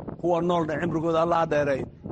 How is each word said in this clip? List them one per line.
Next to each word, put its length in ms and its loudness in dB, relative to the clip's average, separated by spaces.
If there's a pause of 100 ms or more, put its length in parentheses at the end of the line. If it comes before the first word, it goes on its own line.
(220)
kuwa 200 2
noolna 380 0
cimrigooda 420 0
Allah 180 2
ha 60 2
dheereeyo. 400 0 (260)